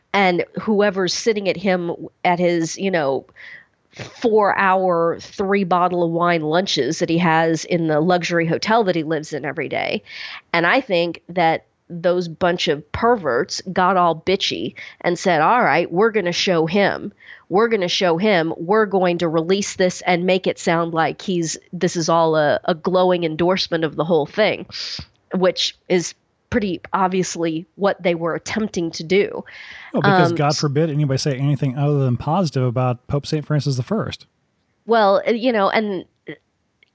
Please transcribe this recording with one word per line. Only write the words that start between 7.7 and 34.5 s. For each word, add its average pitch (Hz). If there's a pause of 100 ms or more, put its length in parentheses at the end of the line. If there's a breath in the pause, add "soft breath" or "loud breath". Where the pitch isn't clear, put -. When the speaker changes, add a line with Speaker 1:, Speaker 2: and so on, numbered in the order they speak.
Speaker 1:
the 151
luxury 170
hotel 208
that 185
he 165
lives 156
in 143
every 135
day. 120 (500 loud breath)
And 170
I 220
think 175
that 170 (260)
those 175
bunch 170
of 151
perverts 180 (100)
got 185
all 175
bitchy 156 (260 loud breath)
and 175
said, 170
"All 214
right, 156
we're 202
gonna 190
show 170
him. 170 (360 loud breath)
We're 208
gonna 196
show 170
him. 175
We're 208
going 185
to 175
release 170
this 185
and 180
make 185
it -
sound 170
like 160
he's, 170 (160)
this 175
is 165
all 165
a, 147
a 185
glowing 180
endorsement 170
of 151
the 151
whole 156
thing," 190 (680 loud breath)
which 180 (120)
is 175 (360)
pretty 208 (140)
obviously 180
what 185
they 175
were 165
attempting 180
to 165
do. 185 (480 loud breath)
Speaker 2:
Well, 214
because 180
Speaker 1:
Um, 175
Speaker 2:
God 147
forbid 151
anybody 143
say 139
anything 139
other 147
than 131
positive 147
about 123
Pope 143
Saint 151
Francis 143
the 123
First. - (600)